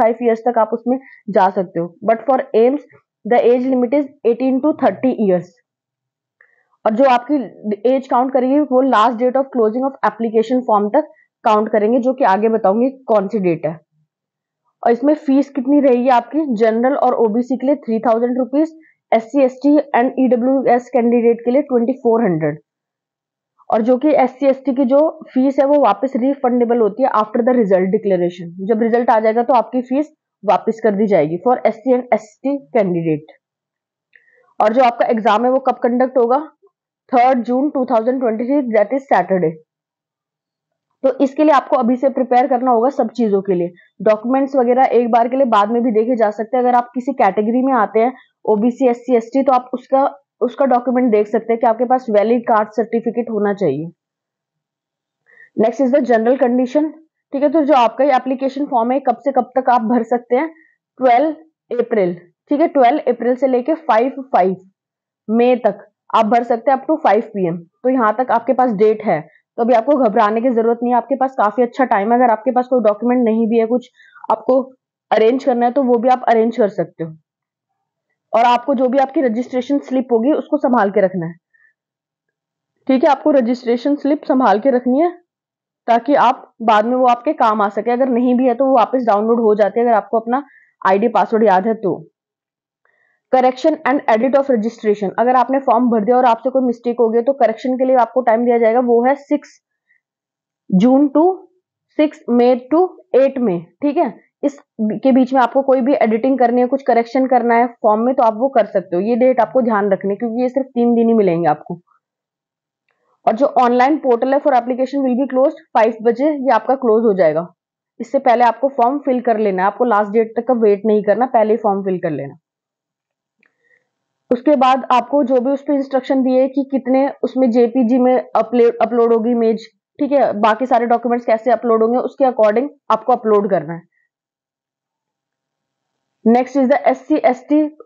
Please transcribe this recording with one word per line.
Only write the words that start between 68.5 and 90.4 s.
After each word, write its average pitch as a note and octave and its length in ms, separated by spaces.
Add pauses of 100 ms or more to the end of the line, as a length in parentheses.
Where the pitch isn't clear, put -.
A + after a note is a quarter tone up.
पास B3+ 180
date G#3+ 320
है, E3 380 (160)
तो A#3+ 60
अभी A#3+ 100
आपको A3+ 240
घबराने A3 440
की B3+ 80
जरूरत A#3 340
नहीं B3 100
है, A#3+ 40
आपके A#3+ 180
पास C4 220
काफी G#3 240
अच्छा B3 240
टाइम A3+ 280
है। A#3+ 60
अगर B3 120
आपके A3 200
पास B3 160
कोई B3+ 160
document A3+ 420
नहीं A3+ 220
भी A3+ 120
है, A3+ 60
कुछ B3 240 (420)
आपको B3+ 300 (500)
arrange A3+ 320
करना A#3+ 220
है, B3 60
तो C#4 120
वो B3 100
भी A#3 160
आप B3+ 180
arrange A3+ 300
कर A3+ 100
सकते G3 360
हो। D#3+ 140 (1160)
और A#3 120
आपको A#3+ 300
जो B3+ 120
भी B3 100
आपकी C#4 240
registration B3+ 580
slip C4 320
होगी, A#3 200
उसको - 260
संभाल A#3+ 340
के G#3 100
रखना F#3 240
है। E3+ 80 (1500)
ठीक C4 160
है, D#4+ 60
आपको C#4+ 220
registration B3 640
slip C#4+ 280
संभाल B3+ 360
के B3 100
रखनी B3+ 300
है, F4 120 (760)
ताकि A#3 280
आप B3 460
बाद G#3+ 240
में B3 100
वो B3+ 100
आपके A#3+ 280
काम A3+ 280
आ G3+ 80
सके। A3 220
अगर B3 180
नहीं B3 260
भी B3+ 120
है, A#3+ 80
तो C4 100
वो C4+ 120
वापस B3+ 300
download A3 320
हो G#3+ 160
जाती G3+ 240
है, A#3 60
अगर A#3 100
आपको G#3 240
अपना A#3+ 240 (440)